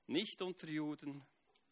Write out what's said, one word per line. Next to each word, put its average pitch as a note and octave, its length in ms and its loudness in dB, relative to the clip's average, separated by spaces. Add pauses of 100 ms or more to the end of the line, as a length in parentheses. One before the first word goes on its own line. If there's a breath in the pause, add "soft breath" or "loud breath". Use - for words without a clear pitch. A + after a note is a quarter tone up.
Nicht F#3+ 380 2
unter F#3 240 -4
Juden, D3 580 -2 (460)